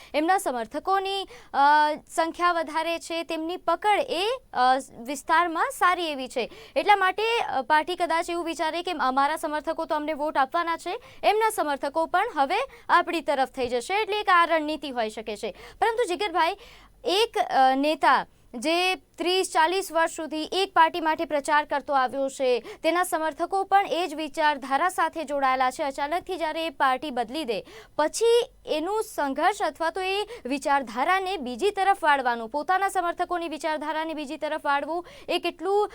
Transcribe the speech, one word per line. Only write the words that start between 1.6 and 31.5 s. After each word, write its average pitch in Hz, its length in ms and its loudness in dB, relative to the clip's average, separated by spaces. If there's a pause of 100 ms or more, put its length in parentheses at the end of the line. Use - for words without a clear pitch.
સંખ્યા 339 440 0
વધારે 320 480 -2
છે, 330 240 -6
તેમની 330 340 -4
પકડ 370 420 2 (100)
એ, 330 140 -2 (300)
અ, - 40 -4 (500)
વિસ્તારમાં 330 640 0
સારી 359 320 2
એવી 277 240 -4
છે, 240 240 -4 (240)
એટલા 370 200 4
માટે, 381 280 2 (200)
અ, - 180 -2
પાર્ટી 311 340 2
કદાચ 339 340 0
એવું 339 160 -4
વિચારે 320 360 -2
કે 359 100 -6
અમારા 277 440 2
સમર્થકો 311 500 -4
તો 320 100 -2
અમને 302 180 -2
વોટ 302 240 -2
આપવાના 330 400 0
છે, 349 220 -8 (240)
એમના 427 260 4
સમર્થકો 302 560 -2
પણ 370 300 0
હવે 330 320 0 (220)
આપણી 339 320 4
તરફ 262 280 0
થઈ 254 180 -4
જશે, 247 340 -2
એટલે 415 180 -2
એક 415 100 0
આ 339 160 6
રણનીતિ 311 440 -2
હોઈ 240 200 -2
શકે 220 280 -8
છે. 208 140 -6
પરંતુ 440 640 -2
જીગરભાઈ, 339 380 0 (500)
એક, 427 340 2
અ, 262 380 4
નેતા 294 520 2 (200)
જે 339 480 0
ત્રીસ 370 580 -2
ચાલીસ 349 380 0
વર્ષ 330 200 0
સુધી 311 400 -6
એક 381 240 0
પાર્ટી 339 240 4
માટે 320 260 -2
પ્રચાર 294 400 0
કરતો 294 280 -4
આવ્યો 269 360 0
છે, 254 300 0
તેના 349 440 -2
સમર્થકો 339 600 -2
પણ 392 280 2
એ 330 160 0
જ 302 80 -10
વિચારધારા 302 760 0
સાથે 330 340 -2
જોડાયેલા 262 480 2
છે, 311 120 -6
અચાનકથી 302 540 -4
જ્યારે 320 280 -4
એ 330 40 -4
પાર્ટી 269 420 0
બદલી 247 340 -4
દે 220 200 -4 (320)
પછી 453 480 4 (200)
એનું 370 380 -2 (120)
સંઘર્ષ 311 460 0
અથવા 320 280 -2
તો 359 120 -4
એ 392 260 -2 (180)
વિચારધારાને 285 920 -2
બીજી 247 340 -2